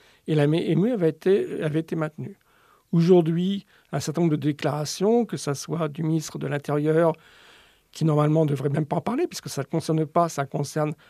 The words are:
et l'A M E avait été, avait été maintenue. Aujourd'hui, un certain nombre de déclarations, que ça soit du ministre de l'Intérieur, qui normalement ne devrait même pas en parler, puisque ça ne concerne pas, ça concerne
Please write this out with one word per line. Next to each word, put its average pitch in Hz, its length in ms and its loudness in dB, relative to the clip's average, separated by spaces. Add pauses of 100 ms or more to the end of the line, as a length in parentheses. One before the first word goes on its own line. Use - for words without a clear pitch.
(280)
et 160 80 0
l'A 147 80 4
M 160 420 2
E 254 80 0
avait 175 160 2
été, - 540 0
avait 151 160 0
été 160 160 -6
maintenue. 156 420 -6 (540)
Aujourd'hui, 175 760 4 (260)
un 147 80 -2
certain 151 220 -4
nombre 165 140 2
de 139 60 -2
déclarations, 151 840 0
que - 120 -8
ça - 160 -4
soit 156 360 -4
du 147 140 -8
ministre 156 340 -2
de 151 100 -6
l'Intérieur, 151 680 0 (800)
qui - 140 -2
normalement 151 400 4
ne 147 40 0
devrait 143 200 -2
même 147 160 0
pas 151 120 -2
en - 40 -2
parler, 277 260 -2
puisque - 220 -12
ça 139 120 -6
ne 139 60 -6
concerne 160 380 -2
pas, 170 240 0
ça 139 160 -6
concerne 151 480 -4 (160)